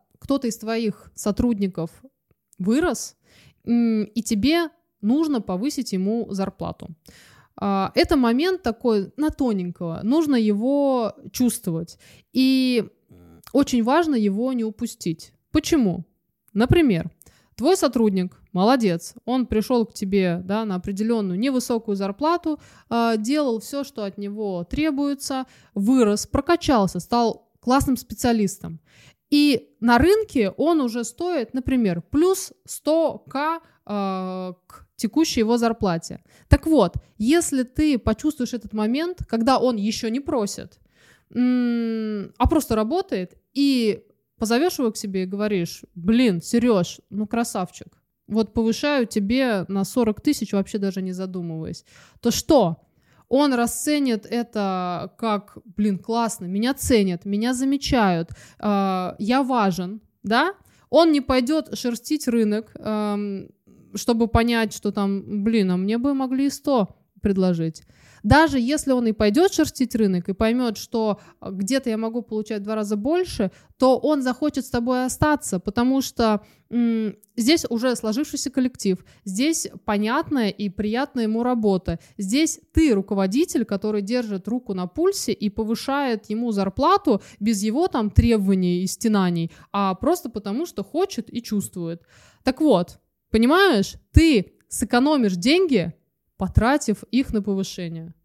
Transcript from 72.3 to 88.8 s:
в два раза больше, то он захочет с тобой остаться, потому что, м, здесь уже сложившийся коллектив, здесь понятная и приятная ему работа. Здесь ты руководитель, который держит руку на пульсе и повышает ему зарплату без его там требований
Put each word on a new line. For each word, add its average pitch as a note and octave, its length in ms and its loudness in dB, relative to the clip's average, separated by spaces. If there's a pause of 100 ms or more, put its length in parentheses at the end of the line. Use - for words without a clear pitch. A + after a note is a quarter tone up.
в G3 40 -10
два G#3+ 120 -4
раза G#3+ 200 -4
больше, C#4 540 -2 (280)
то C4 200 4
он C#4+ 240 0
захочет B3+ 440 -2
с - 40 -16
тобой B3+ 360 -2
остаться, C#4+ 520 0
потому B3+ 440 0
что, A3 380 0 (300)
м, A3+ 460 0 (200)
здесь C#4 320 2
уже A#3 280 0
сложившийся B3+ 540 -4
коллектив, B3 480 -2 (260)
здесь C4 440 -2 (160)
понятная A3+ 640 0
и G3+ 180 -6
приятная A3+ 560 -4
ему A3 180 0
работа. G#3+ 560 0 (200)
Здесь B3 420 0 (120)
ты D#4+ 220 4
руководитель, G3 720 0
который G#3 380 -4
держит G#3 460 -4
руку A#3+ 260 -6
на F3+ 120 -4
пульсе E4+ 460 -2
и G3+ 180 -2
повышает A3+ 800 -4
ему A3+ 220 -2
зарплату A3+ 680 0 (200)
без G#3 240 0
его B3+ 240 0
там A3 220 -2
требований F#3+ 720 2